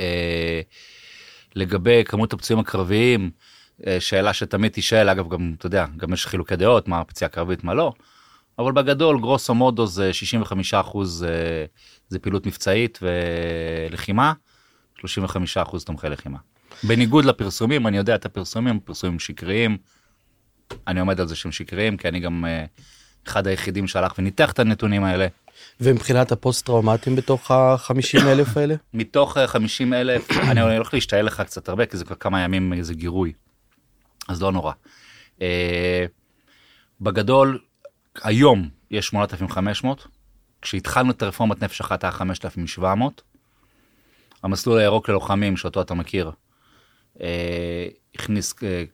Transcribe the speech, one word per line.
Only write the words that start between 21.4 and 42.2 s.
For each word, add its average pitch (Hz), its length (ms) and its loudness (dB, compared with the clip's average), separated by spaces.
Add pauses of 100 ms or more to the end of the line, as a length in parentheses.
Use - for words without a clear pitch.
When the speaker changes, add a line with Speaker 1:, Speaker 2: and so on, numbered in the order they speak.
Speaker 1:
שקריים, 101 440 -4
כי 87 120 -4
אני 87 120 -4
גם, 85 240 -4
אה, 82 200 -4 (600)
אחד 98 200 -2
היחידים 95 420 -2
שהלך 92 300 -2
וניתח 98 340 2
את - 60 -2
הנתונים 107 460 2
האלה. 92 220 2 (540)
Speaker 2:
ומבחינת 123 520 4
הפוסט-טראומטיים 117 840 2
בתוך 131 340 -2
החמישים 131 720 4
אלף 135 360 4
האלה? 147 180 0 (120)
Speaker 1:
<coughs> - 80 -18
מתוך 127 420 0 (100)
חמישים 123 480 0
אלף, 123 420 0
<coughs> - 140 2
אני 117 100 6
הולך 113 340 2
להשתעל 107 320 2
לך 107 140 -4
קצת - 280 -8
הרבה, 104 180 0
כי 98 100 -10
זה 85 80 -6
כבר 85 120 -12
כמה 95 240 -2
ימים 92 320 0
איזה 87 220 -6
גירוי. 85 380 -2 (960)
אז 87 140 -6
לא 95 100 2
נורא. 78 200 -2 (720)
אה, 87 640 0 (920)
בגדול, 120 580 4 (640)
היום 110 460 6 (220)
יש 104 160 -4
שמונת 101 260 0
אלפים 92 160 -6
חמש 101 360 -4
מאות, - 220 -4 (560)
כשהתחלנו 127 480 0
את 117 120 -4
הרפורמת 107 400 0
נפש - 180 -6
אחת - 240 -4
היה 87 80 -2
חמשת 92 320 -6